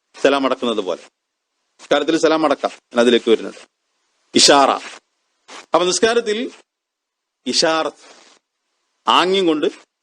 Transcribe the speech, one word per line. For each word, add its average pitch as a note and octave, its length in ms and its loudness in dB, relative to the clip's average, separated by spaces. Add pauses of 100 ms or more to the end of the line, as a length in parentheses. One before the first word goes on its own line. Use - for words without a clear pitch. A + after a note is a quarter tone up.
(220)
സലാം C#3 240 0
അടക്കുന്നത് A#2+ 340 -4
പോലെ. F2+ 220 -8 (800)
നിസ്കാരത്തിൽ D3 380 -2
സലാം D#3+ 260 0
അടക്കാം, C#3 260 -2
ഞാൻ - 300 -6
അതിലേക്ക് A#2+ 300 2
വരുന്നുണ്ട്. G2 280 -2 (760)
ഇഷാറ. C#3 360 4 (1040)
അപ്പൊ E3+ 100 2
നിസ്കാരത്തിൽ A3+ 680 -2 (960)
ഇഷാറത്ത്, D#3+ 840 -4 (760)
ആംഗ്യം F3+ 380 0
കൊണ്ട് D#3 200 0 (360)